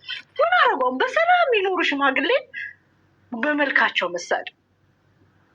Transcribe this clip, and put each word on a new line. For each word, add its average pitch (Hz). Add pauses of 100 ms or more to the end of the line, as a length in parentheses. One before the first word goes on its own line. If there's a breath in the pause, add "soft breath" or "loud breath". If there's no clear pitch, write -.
(360 loud breath)
ምን 659
አረጉ? 508
አሁን 254
በሰላም 640
ይኖሩ 381
ሽማግሌ 277 (1000 loud breath)
በመልካቸው 202
መሳደብ 175 (1000)